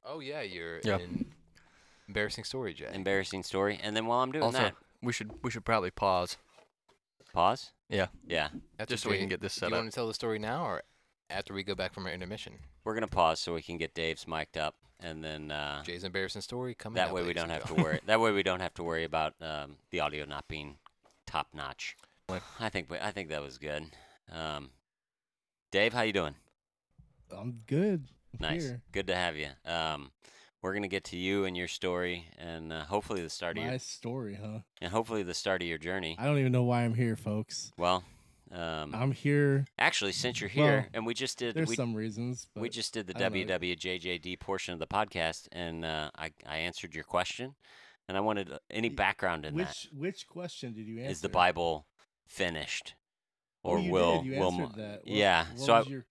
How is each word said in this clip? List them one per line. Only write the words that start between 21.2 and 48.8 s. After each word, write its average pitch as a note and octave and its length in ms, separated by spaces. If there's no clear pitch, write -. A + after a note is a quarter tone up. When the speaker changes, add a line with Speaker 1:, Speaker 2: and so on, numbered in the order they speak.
Speaker 3:
top D2+ 260
notch. - 420
Speaker 2:
Like F#2 160
Speaker 3:
I A2+ 100
think E2+ 200
we, F2 80
I G#2 140
think F#2 180
that D2+ 120
was C2+ 160
good. D2+ 280
Um, D2+ 400
Dave, G#2+ 220
how A#2+ 80
you A2 120
doing? D#2 220
Speaker 4:
I'm A2+ 380
good. E3 400
I'm A#2 80
Speaker 3:
Nice. D#3 220
Speaker 4:
here. B2 180
Speaker 3:
Good G2 160
to F#2 80
have F2 220
you. D2+ 120
Um, D#2 460
we're F#2 120
gonna G2+ 160
get F#2+ 160
to F#2 120
you G2 280
and F#2 120
your F2+ 100
story, F2+ 580
and, D#2+ 360
uh, D#2 120
hopefully G2+ 360
the E2 80
start E2+ 280
of D#2+ 60
Speaker 4:
My - 80
Speaker 3:
your B2+ 80
Speaker 4:
story, A#2 640
huh? G#2+ 180
Speaker 3:
and F2 100
hopefully A2+ 320
the F2 100
start F#2 280
of F2 60
your E2 100
journey. E2+ 420
Speaker 4:
I A#2+ 60
don't D3 140
even C3 120
know B2 120
why A#2+ 200
I'm A#2 100
here, A#2 220
folks. - 640
Speaker 3:
Well, F2+ 260
um, D#2+ 420
Speaker 4:
I'm B2+ 180
here. C#3 540
Speaker 3:
actually, G#2+ 320
since A#2+ 280
you're G2+ 100
here, C3 320
Speaker 4:
Well, G#2 120
Speaker 3:
and A2+ 120
we A#2 80
just C3 260
did, A#2+ 160
Speaker 4:
there's D#3 140
Speaker 3:
we, A#2 60
Speaker 4:
some A#2 200
reasons, A2+ 600
Speaker 3:
we G#2 80
Speaker 4:
but A#2+ 80
Speaker 3:
just A2+ 220
did G#2+ 140
the F#2 80
Speaker 4:
I A2+ 40
don't G2 120
know. G2 80
Speaker 3:
W F#2 60
W F2+ 300
J F2+ 220
J F2 200
D F2+ 200
portion F#2+ 360
of E2 60
the - 80
podcast, F#2+ 640
and, E2 320
uh, D#2 320
I, D#2+ 160
I D2+ 120
answered E2+ 360
your D#2 120
question, A#2+ 500
and F#2 80
I G2 40
wanted, G2+ 320
uh, C#2+ 80
any A2+ 200